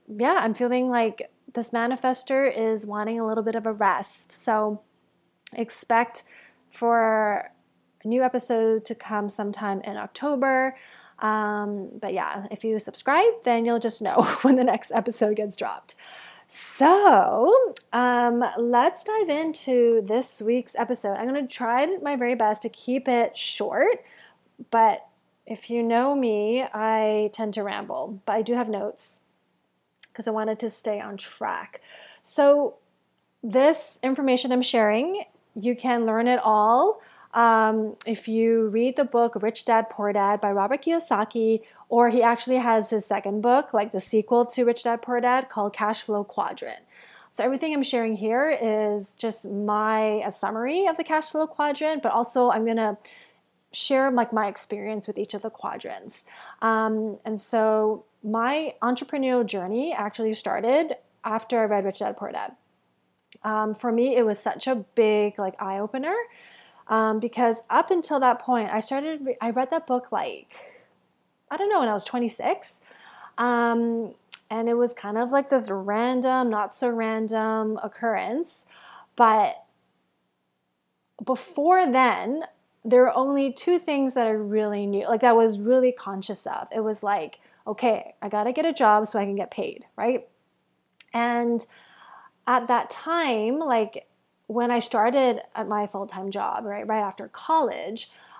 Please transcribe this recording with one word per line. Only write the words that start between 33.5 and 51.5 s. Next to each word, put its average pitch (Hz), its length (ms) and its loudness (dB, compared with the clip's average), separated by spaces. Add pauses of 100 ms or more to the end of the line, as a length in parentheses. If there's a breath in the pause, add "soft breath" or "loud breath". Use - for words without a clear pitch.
information 262 500 0
I'm 247 100 2
sharing, 247 600 0 (300)
you 233 200 -2
can 240 300 0
learn 226 240 2
it 247 160 4
all, 233 560 4 (320 loud breath)
um, 220 640 4 (100)
if 226 220 -6
you 226 400 4
read 233 260 2
the 285 100 2
book 233 380 2
Rich 220 220 -4
Dad, 226 260 2
Poor 208 220 -2
Dad 202 280 2
by 208 120 0
Robert 208 300 2
Kiyosaki, 226 800 0 (260 loud breath)
or 240 200 6
he 233 140 4
actually 240 360 2
has 226 320 2
his 214 140 -2
second 202 360 -4
book, 247 340 2
like, 214 160 0
the 190 100 -4
sequel 233 460 2
to 240 180 0
Rich 233 200 0
Dad, 233 180 -2
Poor 247 180 -2
Dad, 254 280 2
called 208 240 -4
Cash 220 300 -2
Flow 208 220 -2
Quadrant. - 560 -8 (500 loud breath)
So - 140 -4
everything 277 300 -2
I'm 285 80 0
sharing 226 320 0
here 233 460 0
is 214 540 -2
just 220 340 -8
my, 214 760 0
a 208 60 -4
summary 247 560 -2
of 330 100 0
the 330 80 -6
cash 311 260 -2
flow 311 160 -2
quadrant, 302 560 -4